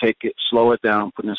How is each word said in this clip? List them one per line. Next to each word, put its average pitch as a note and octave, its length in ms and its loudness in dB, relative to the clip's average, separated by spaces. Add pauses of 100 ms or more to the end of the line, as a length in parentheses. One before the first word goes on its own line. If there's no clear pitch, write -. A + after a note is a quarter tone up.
take A2 200 0
it, A2 120 -4 (160)
slow A#2 220 4
it A#2 100 -2
down, G#2 300 0
put - 140 -10
it - 20 -6
in G#2 120 -4